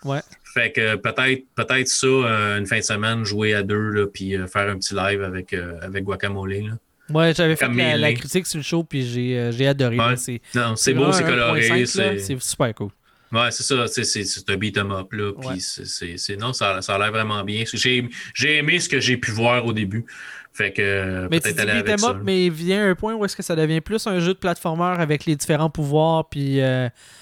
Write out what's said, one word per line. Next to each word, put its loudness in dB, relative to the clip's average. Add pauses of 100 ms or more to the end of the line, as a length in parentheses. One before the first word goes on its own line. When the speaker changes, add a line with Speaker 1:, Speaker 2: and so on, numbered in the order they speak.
Speaker 1:
Ouais. -2 (340)
Speaker 2:
Fait 0
que 0
peut-être, 0 (120)
peut-être 0
ça, 0
euh, 4
une -2
fin 0
de 0
semaine, 0
jouer 0
à 0
deux, 0
là, 2
puis, -4
euh, -4
faire 0
un -4
petit -6
live 0
avec, -8
euh, -6
avec -6
Guacamole, -4
là. -4 (380)
Speaker 1:
Ouais, 4
j'avais 4
fait 0
Speaker 2:
Comme 0
Speaker 1:
la, 2
la 2
Speaker 2:
mille. 0
Speaker 1:
critique -2
sur -6
le -6
show, 0
puis -4
j'ai, -2
euh, 0
j'ai 2
adoré, 2
là. 4
Speaker 2:
Ouais. 2
Speaker 1:
C'est, -6 (140)
Speaker 2:
Non, 0
c'est -2
Speaker 1:
c'est 4
Speaker 2:
beau, 4
Speaker 1:
vraiment 4
Speaker 2:
c'est 2
Speaker 1:
un 2
Speaker 2:
coloré, 4
Speaker 1:
un 4
point 4
cinq, 0
là. 2
Speaker 2:
c'est -2
Speaker 1:
C'est -4
super 0
cool. -6 (420)
Speaker 2:
Ouais, 2
c'est -6
ça, 2
c'est, -2
c'est, -2
c'est -6
un 0
beat -2
'em 0
up, -6
là, -4
puis -10
Speaker 1:
Ouais. -6
Speaker 2:
c'est, -8
c'est, -8
c'est, -6
non, -4
ça, 0
ça -2
a 2
l'air 2
vraiment -2
bien. -2 (100)
J'ai, 2 (260)
j'ai 2
aimé 2
ce -2
que 2
j'ai 2
pu -4
voir 2
au 0
début. -2 (480)
Fait -2
que, -2
euh, 0
Speaker 1:
Mais 2
tu 0
Speaker 2:
peut-être 0
Speaker 1:
dis 0
Speaker 2:
aller 2
avec 0
Speaker 1:
beat'em 2
Speaker 2:
ça, 2
Speaker 1:
up, -6
Speaker 2:
là. -10
Speaker 1:
mais 2
il 2
vient 0
un 4
point -4
où 0
est-ce -4
que -8
ça -2
devient 2
plus -4
un 0
jeu 2
de -6
plateformeur 0
avec 0
les 2
différents 2
pouvoirs, 2
puis, 0
euh, 2 (340)